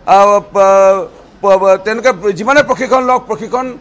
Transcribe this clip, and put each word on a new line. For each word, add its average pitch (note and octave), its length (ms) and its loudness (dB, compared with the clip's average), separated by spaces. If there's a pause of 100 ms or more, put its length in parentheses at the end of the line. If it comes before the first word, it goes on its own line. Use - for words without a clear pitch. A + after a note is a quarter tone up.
আহ, G3+ 320 4 (140)
প-, G3 540 2 (340)
প-, F#3+ 440 2
তেনেকৈ G#3+ 480 -2
যিমানে A#3 300 0
প্ৰশিক্ষণ B3+ 420 -2
লওক, B3+ 220 -2
প্ৰশিক্ষণ A3+ 400 -6 (140)